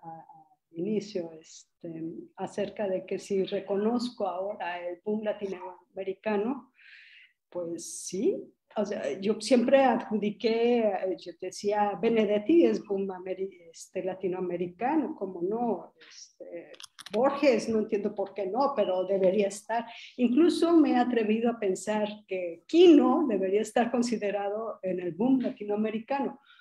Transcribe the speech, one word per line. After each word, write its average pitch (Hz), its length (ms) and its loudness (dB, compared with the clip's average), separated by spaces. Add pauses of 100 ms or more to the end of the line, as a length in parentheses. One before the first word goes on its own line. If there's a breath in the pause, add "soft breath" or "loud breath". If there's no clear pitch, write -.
a, 165 60 -16
a 165 180 -16 (460)
inicio, 175 680 -4
este, - 600 -16 (340)
acerca 196 520 -6
de 185 160 -4
que 185 140 -6
si 190 260 -2
reconozco 208 840 -4
ahora 180 580 -6
el 175 200 -8
boom 214 200 -4
latinoamericano, 196 1500 -6 (800 loud breath)
pues 170 560 -10
sí. 285 360 -2 (320)
O 208 120 0
sea, 190 340 -6
yo 214 180 0
siempre 262 440 4
adjudiqué, 226 960 0
eh, 190 400 0
yo 175 200 -14
decía, 208 640 -2
Benedetti 226 640 4
es 214 180 2
boom 196 280 -4
ameri-, 185 600 -8
este, - 320 -10
latinoamericano, 185 1120 -2
como 185 280 -8
no, 214 500 -2 (160)
este, 170 640 -18 (400)
Borges, 262 560 2
no 220 120 2
entiendo 208 340 -2
por 196 180 -6
qué 202 140 -6
no, 262 280 0
pero 185 300 0
debería 196 440 2
estar. 226 360 -6 (320 loud breath)
Incluso 320 580 4
me 277 180 6
he 247 40 4
atrevido 233 540 2
a 233 100 -4
pensar 208 480 -2 (180)
que 180 400 -8
Quino 311 600 8
debería 190 320 2
estar 240 300 0
considerado 208 920 -2
en 185 180 -4
el 175 120 -6
boom 247 300 2
latinoamericano, 214 1000 -4 (200 soft breath)